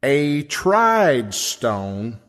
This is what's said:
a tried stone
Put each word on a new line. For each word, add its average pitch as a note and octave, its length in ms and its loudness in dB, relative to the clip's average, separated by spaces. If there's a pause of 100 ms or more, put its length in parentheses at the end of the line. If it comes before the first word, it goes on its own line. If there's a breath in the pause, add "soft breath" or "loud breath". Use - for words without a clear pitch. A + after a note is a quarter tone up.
a D3 400 0
tried F#3 880 2
stone G#2 960 -6